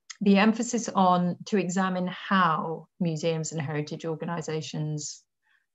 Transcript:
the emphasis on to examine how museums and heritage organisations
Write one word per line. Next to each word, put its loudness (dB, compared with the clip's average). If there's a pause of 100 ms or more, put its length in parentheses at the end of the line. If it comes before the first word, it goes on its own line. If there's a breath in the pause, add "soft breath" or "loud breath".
(200)
the 6
emphasis 2
on 4
to 0
examine 0
how 0 (120)
museums -2
and -4
heritage -6
organisations -6 (520)